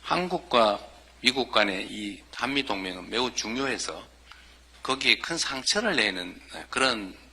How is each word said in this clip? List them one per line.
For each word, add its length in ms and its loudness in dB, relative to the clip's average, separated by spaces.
한국과 760 2
미국 300 0
간의 380 4
이 320 -8
한미동맹은 760 -4
매우 240 0
중요해서 680 -4
거기에 340 4
큰 200 -4
상처를 580 0
내는 440 0
그런 460 0